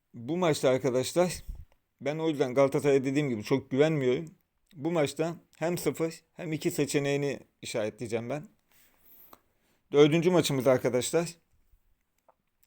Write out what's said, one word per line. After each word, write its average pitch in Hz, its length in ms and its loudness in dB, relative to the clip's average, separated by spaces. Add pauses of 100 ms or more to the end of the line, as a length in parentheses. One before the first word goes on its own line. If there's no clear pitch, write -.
(140)
bu 120 240 -8
maçta 156 320 2
arkadaşlar 131 720 0 (580)
ben 143 160 -4
o 160 120 -2
yüzden 135 240 -2
Galatasaray'a 135 520 4
dediğim 139 240 0
gibi 107 140 -4
çok - 280 -2
güvenmiyorum. 143 540 2 (480)
Bu 160 180 -6
maçta 156 440 -2 (220)
hem 165 200 -2
sıfır 165 440 -4 (120)
hem 160 200 -10
iki 160 180 -2
seçeneğini 143 680 -2 (220)
işaretleyeceğim 113 680 -6
ben. 151 180 -8 (1400)
Dördüncü 156 400 6
maçımız 139 360 2
arkadaşlar. 131 640 0 (1400)